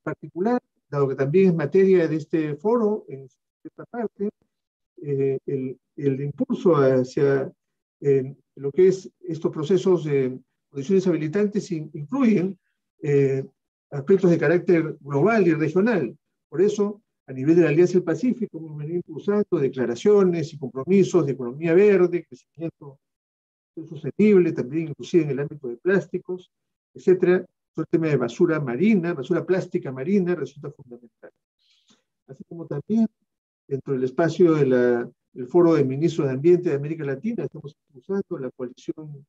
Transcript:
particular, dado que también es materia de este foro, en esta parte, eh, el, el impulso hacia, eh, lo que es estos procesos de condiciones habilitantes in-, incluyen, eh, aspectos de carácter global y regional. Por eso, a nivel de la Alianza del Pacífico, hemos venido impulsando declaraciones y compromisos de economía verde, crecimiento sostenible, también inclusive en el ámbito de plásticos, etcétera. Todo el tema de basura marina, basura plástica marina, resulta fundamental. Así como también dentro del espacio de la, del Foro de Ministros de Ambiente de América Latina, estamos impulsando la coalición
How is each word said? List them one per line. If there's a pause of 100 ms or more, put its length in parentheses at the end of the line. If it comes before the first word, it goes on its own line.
particular, (300)
dado
que
también
es
materia
de
este
foro,
en (340)
esta
parte, (760)
eh,
el, (180)
el
impulso
hacia, (480)
eh, (220)
lo
que
es (120)
estos
procesos
de (280)
condiciones
habilitantes
in-,
incluyen, (440)
eh, (460)
aspectos
de
carácter
global
y
regional. (320)
Por
eso, (280)
a
nivel
de
la
Alianza
del
Pacífico,
hemos
venido
impulsando
declaraciones
y
compromisos
de
economía
verde,
crecimiento (920)
sostenible,
también
inclusive
en
el
ámbito
de
plásticos, (420)
etcétera. (260)
Todo
el
tema
de
basura
marina,
basura
plástica
marina,
resulta
fundamental. (960)
Así
como
también (640)
dentro
del
espacio
de
la, (240)
del
Foro
de
Ministros
de
Ambiente
de
América
Latina,
estamos (100)
impulsando
la
coalición